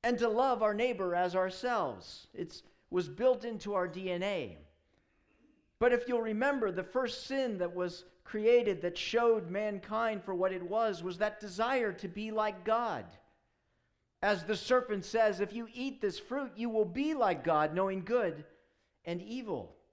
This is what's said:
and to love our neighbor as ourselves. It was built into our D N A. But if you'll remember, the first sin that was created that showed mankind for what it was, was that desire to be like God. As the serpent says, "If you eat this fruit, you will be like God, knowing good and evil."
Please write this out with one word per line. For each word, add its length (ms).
and 160
to 100
love 340
our 120
neighbor 400
as 200
ourselves. 1000
It 280
was 180
built 340
into 300
our 160
D 220
N 120
A. 360
But 160
if 120
you'll 140
remember, 500
the 140
first 420
sin 300
that 180
was 300
created 600
that 160
showed 500
mankind 760
for 120
what 180
it 100
was, 400
was 140
that 240
desire 540
to 120
be 240
like 340
God. 420
As 240
the 140
serpent 480
says, 340
"If 140
you 180
eat 300
this 160
fruit, 360
you 140
will 160
be 300
like 280
God, 300
knowing 320
good 400
and 160
evil." 520